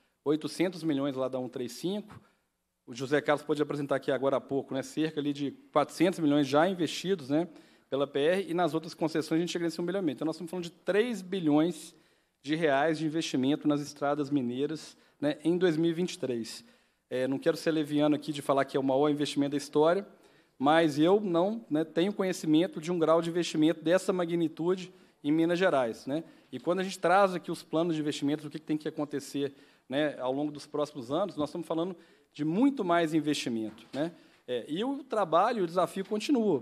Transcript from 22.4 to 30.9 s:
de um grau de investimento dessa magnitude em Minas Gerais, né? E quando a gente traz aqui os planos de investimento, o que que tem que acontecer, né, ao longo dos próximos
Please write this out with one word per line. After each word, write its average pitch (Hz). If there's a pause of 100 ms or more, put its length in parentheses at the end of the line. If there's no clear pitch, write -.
de 160
um 180
grau 160
de 170
investimento 165
dessa 180
magnitude 170 (300)
em 147
Minas 165
Gerais, 135
né? 151 (260)
E 131
quando 175
a 185
gente 190
traz 185
aqui 175
os 160
planos 165
de 156
investimento, 147
o -
que 147
que -
tem 156
que 151
acontecer, 143 (360)
né, 143
ao 127
longo 147
dos 143
próximos 143